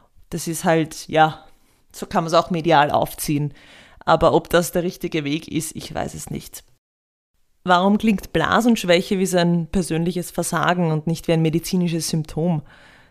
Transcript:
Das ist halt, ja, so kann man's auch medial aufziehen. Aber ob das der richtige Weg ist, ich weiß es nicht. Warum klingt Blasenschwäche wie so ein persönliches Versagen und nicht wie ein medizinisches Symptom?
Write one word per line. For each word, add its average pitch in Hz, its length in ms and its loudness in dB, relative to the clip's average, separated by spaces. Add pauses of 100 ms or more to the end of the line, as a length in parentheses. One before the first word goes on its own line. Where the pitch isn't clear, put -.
(320)
Das 170 180 -6
ist 160 160 -6
halt, 160 420 0
ja, 156 380 2 (480)
so - 140 -12
kann 170 180 0
man's 160 80 -4
auch 175 160 4
medial 156 420 4
aufziehen. - 600 -2 (500)
Aber 160 300 4
ob 165 160 0
das 170 240 2
der 175 100 0
richtige 170 400 -6
Weg 143 240 -6
ist, - 300 -6
ich - 160 -14
weiß - 200 -6
es 156 160 -14
nicht. - 360 -12 (1000)
Warum 185 320 4
klingt 214 360 0
Blasenschwäche 190 840 2
wie 190 60 2
so 180 120 0
ein 170 300 2
persönliches 170 640 -2
Versagen 170 600 0
und 156 160 -2
nicht 165 220 -4
wie - 20 2
ein 160 100 2
medizinisches 165 680 0
Symptom? 160 520 -2 (500)